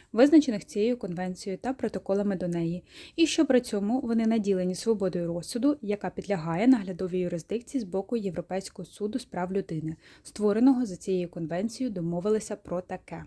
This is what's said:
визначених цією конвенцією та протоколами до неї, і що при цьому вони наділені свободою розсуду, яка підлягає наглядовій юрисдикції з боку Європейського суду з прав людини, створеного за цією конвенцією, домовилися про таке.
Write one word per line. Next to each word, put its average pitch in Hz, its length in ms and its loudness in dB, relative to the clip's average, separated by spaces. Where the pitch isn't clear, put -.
визначених 269 540 6
цією 226 300 0
конвенцією 185 600 -6
та 247 140 -4
протоколами 202 640 -2
до 175 120 -2
неї, 170 360 -2
і 330 100 4
що 302 200 2
при 247 140 6
цьому 214 400 -2
вони 226 260 0
наділені 196 480 2
свободою 185 520 0
розсуду, 220 560 -2
яка 202 280 -4
підлягає 175 560 -2
наглядовій 185 520 2
юрисдикції 180 600 -4
з 220 40 -6
боку 190 320 -4
Європейського 190 680 -6
суду 214 320 -6
з - 60 -6
прав 180 280 -4
людини, 160 440 -4
створеного 233 640 4
за 180 100 -8
цією 180 320 -2
конвенцією, 185 680 -4
домовилися 180 640 -2
про 180 240 -8
таке. 175 460 -12